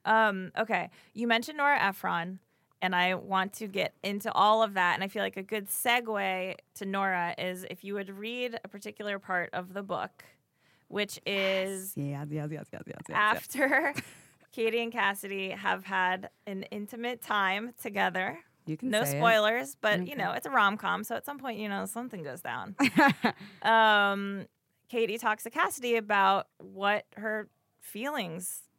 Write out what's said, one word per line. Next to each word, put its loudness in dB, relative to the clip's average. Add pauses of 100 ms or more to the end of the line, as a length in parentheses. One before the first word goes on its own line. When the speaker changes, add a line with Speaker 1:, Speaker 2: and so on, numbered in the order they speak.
Speaker 1:
Um, 2
okay. -2 (220)
You -4
mentioned 0
Nora 4
Ephron, -2 (420)
and 0
I 4
want 0
to -10
get -2 (100)
into -4
all 6
of 2
that. 4
And -2
I -2
feel -4
like -4
a -6
good -4
segue 0 (220)
to -8
Nora 0
is -6
if -12
you -6
would -6
read -6
a -14
particular -8
part -4
of -6
the -8
book, -6 (640)
which -4
is -2
Speaker 2:
Yes, -4
yes, -4
yes, -
yes, -10
yes, -12
yes, -14 (100)
yes. -4
Speaker 1:
after 2 (280)
<laughs> -20
Katie 0
and -6
Cassidy -2
have -2
had 0 (180)
an -8
intimate -8
time 0
together. 0 (280)
Speaker 2:
You -4
can -4
Speaker 1:
No 2
Speaker 2:
say 0
it. -2
Speaker 1:
spoilers, 4
but, 2
Speaker 2:
Okay. -4
Speaker 1:
you -10
know, -2
it's -6
a -6
rom-com, 2
so -6
at -8
some -8
point, -8
you -6
know, -2
something -8
goes -10
down. -8
Speaker 2:
<laughs> 2
Speaker 1:
Um, 4 (420)
Katie -2
talks 0
to -8
Cassidy 0
about 4 (100)
what -2 (100)
her -6 (320)
feelings -6 (180)